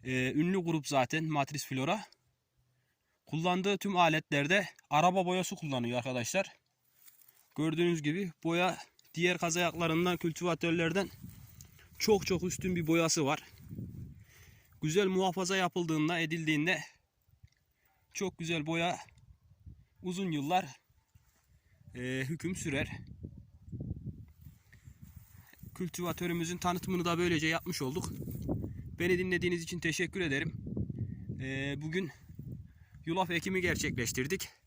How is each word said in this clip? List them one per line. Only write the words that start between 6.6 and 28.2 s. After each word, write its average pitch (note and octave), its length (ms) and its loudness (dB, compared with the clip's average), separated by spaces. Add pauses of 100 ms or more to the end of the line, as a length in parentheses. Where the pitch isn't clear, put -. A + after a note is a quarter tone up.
Gördüğünüz E3 460 2
gibi E3 300 -2 (120)
boya E3+ 340 2 (360)
diğer F3 240 4
kaz E3 180 2
ayaklarından, E3+ 600 2
kültivatörlerden E3+ 920 0 (880)
çok G#3 280 4
çok F3+ 160 0
üstün F3+ 340 0
bir E3+ 100 0
boyası E3 400 4
var. D3+ 160 2 (1400)
Güzel E3+ 240 4
muhafaza F#3+ 500 2
yapıldığında, E3 600 2
edildiğinde D#3+ 640 2 (1300)
çok F#3+ 240 -4
güzel E3 280 -2
boya E3 320 0 (1040)
uzun F3+ 280 -2
yıllar, D3+ 500 0 (1120)
e, B2+ 340 -4
hüküm E3+ 280 -4
sürer. D3+ 340 -2 (2750)
Kültivatörümüzün F3 840 -4
tanıtımını F3 460 0
da E3+ 140 2
böylece E3+ 280 2
yapmış E3 360 -2
olduk. C#3+ 300 -2 (840)